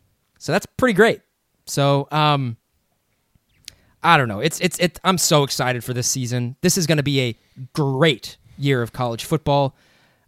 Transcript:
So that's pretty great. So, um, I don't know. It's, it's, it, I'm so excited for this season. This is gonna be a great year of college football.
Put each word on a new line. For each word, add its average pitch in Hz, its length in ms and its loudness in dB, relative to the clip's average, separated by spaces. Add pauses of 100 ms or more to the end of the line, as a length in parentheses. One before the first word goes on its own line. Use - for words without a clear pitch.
(380)
So - 120 -8
that's 190 160 0
pretty 247 280 0
great. 208 260 4 (460)
So, 139 440 0
um, 143 460 0 (1500)
I 165 140 6
don't 127 120 2
know. 104 120 -6
It's, 160 200 -4
it's, - 200 -2
it, 175 240 0
I'm 185 140 2
so 147 260 2
excited 127 400 -4
for 127 80 -6
this 120 160 -4
season. 123 540 -4
This 175 160 2
is 160 80 0
gonna 147 160 2
be 135 180 0
a 120 180 -4 (360)
great 139 640 0 (200)
year 135 260 0
of 110 100 -6
college 120 320 -6
football. 143 520 0 (520)